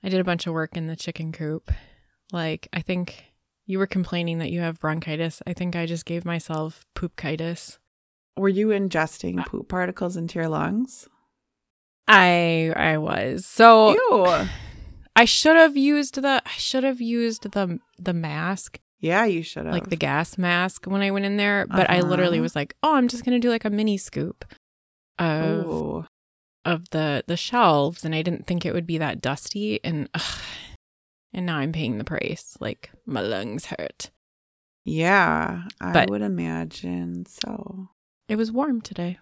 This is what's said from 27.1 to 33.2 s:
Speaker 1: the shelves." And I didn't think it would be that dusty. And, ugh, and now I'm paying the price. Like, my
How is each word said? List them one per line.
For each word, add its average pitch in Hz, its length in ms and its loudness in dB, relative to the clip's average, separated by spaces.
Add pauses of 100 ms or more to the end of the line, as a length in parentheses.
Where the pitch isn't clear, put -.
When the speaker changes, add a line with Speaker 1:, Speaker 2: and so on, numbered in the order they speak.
Speaker 1:
the 170 100 -4
shelves." 170 680 2
And 160 100 -4
I 156 80 -2
didn't 175 240 -4
think 175 180 -2
it 165 100 -4
would 175 120 -2
be 165 120 -4
that 151 220 -4
dusty. 208 600 -4
And, 151 320 -4
ugh, - 240 -6 (920)
and 180 140 -6
now 165 100 -4
I'm 147 160 -2
paying 123 260 -4
the 110 60 -8
price. - 560 -8
Like, - 300 -10 (140)
my 131 180 -6